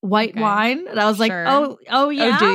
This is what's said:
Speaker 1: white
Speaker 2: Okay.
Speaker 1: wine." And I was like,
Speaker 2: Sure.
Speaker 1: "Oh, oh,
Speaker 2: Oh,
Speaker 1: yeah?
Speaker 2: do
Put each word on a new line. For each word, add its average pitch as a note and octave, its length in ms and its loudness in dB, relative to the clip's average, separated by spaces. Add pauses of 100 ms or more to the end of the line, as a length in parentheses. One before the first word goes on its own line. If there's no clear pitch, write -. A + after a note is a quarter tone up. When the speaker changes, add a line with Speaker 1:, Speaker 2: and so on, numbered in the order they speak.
Speaker 1:
white G#3+ 300 0
Speaker 2:
Okay. A3+ 100 -6
Speaker 1:
wine." A3 480 0
And - 100 -6
I G#3 60 2
was G#3+ 140 0
like, A3 120 2
Speaker 2:
Sure. F3 160 -6
Speaker 1:
"Oh, C#4+ 300 0 (120)
oh, C4+ 180 2
Speaker 2:
Oh, - 20 -2
Speaker 1:
yeah? B3+ 300 0
Speaker 2:
do - 160 4